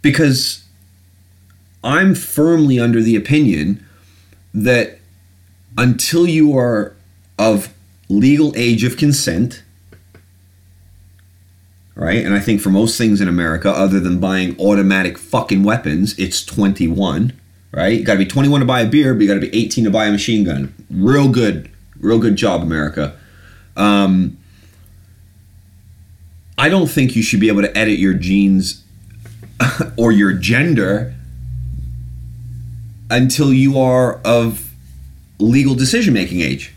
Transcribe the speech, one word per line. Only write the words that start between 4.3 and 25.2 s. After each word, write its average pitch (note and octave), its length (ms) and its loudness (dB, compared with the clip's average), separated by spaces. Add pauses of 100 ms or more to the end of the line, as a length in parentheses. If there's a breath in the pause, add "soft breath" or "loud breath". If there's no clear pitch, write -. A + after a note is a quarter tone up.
that A#2+ 460 0 (800)
until B2+ 480 2
you D#3 320 2
are A#2+ 380 -2 (420)
of G#2 340 0 (380)
legal C#3+ 460 4
age A#2 280 0
of B2 140 -2
consent, B2+ 640 -2 (2250)
right? E2+ 320 -2
And G2 80 0
I G2+ 60 2
think G2+ 220 0
for F#2+ 100 -2
most A2 260 0
things G#2 240 2
in F#2+ 60 0
America, E2+ 420 -2
other F#2+ 300 0
than F2+ 200 -2
buying F#2 400 -2
automatic F#2+ 600 0
fucking G2+ 420 -2
weapons, G2+ 560 -2
it's F#2 260 -6
twenty-one, G2 880 -2 (380)
right? G#2 280 0
You - 40 -4
gotta G#2 140 0
be F#2+ 80 2
twenty-one C#3 360 2
to B2+ 40 2
buy B2 160 0
a A2 60 0
beer, C3+ 260 2
but G#2+ 80 0
you G2+ 60 4
gotta G2 120 2
be - 160 -6
eighteen A2+ 280 -2
to G#2 80 0
buy G#2+ 160 0
a G#2 40 0
machine G#2 320 0
gun. C#2 300 -4 (160)
Real C3 400 2
good. G#2 400 0 (300)
Real A2+ 180 2
good G#2 200 2
job, F2 260 -2
America. D2+ 520 -4 (640 soft breath)
Um, F#2+ 640 2 (2250 soft breath)